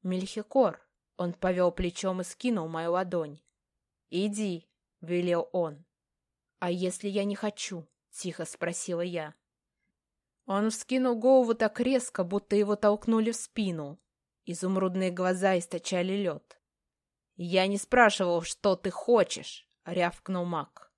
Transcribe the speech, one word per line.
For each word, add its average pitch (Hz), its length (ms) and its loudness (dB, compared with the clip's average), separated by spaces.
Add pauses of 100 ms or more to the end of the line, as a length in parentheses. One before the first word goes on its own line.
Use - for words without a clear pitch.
«Мельхикор», 190 800 0 (340)
он 175 160 -2
повёл 180 380 2
плечом 185 500 -4
и - 20 -6
скинул 196 440 -2
мою 165 260 -2
ладонь. 170 500 -2 (680)
«Иди», 202 600 -4 (320)
велел 175 500 -2
он. 160 340 -4 (760)
«А 175 120 -2
если 180 360 -2
я 196 160 0
не 202 120 -2
хочу?» 196 520 -6 (240)
тихо 170 340 -8
спросила 175 560 -6
я. 170 340 -6 (1080)
Он 208 260 0
вскинул 254 460 0
голову 247 360 6
так 220 260 0
резко, 254 440 0
будто 202 320 -2
его 208 200 2
толкнули 220 560 2
в 226 40 -6
спину. 165 640 -6 (460)
Изумрудные 185 680 0
глаза 185 460 2
источали 180 560 -2
лёд. 180 460 -4 (760)
«Я 185 320 2
не 202 100 0
спрашивал, 196 640 4
что 185 340 0
ты 185 140 -6
хочешь», - 800 0 (160)
рявкнул 175 600 -2
маг. 165 520 -8